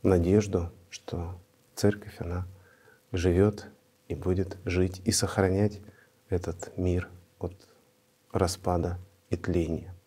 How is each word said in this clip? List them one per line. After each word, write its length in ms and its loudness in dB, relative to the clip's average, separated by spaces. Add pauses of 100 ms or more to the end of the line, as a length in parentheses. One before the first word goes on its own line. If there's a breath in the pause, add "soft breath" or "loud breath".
надежду, 680 4 (180)
что 460 -10 (400)
церковь, 440 0
она 280 -6 (640 soft breath)
живёт 560 2 (400)
и 80 -4
будет 500 -2
жить, 400 0
и 60 2
сохранять 680 0 (500 loud breath)
этот 480 -6
мир 320 0 (300)
от 140 -8 (800)
распада 680 0 (320)
и 60 0
тления. 580 -2 (140)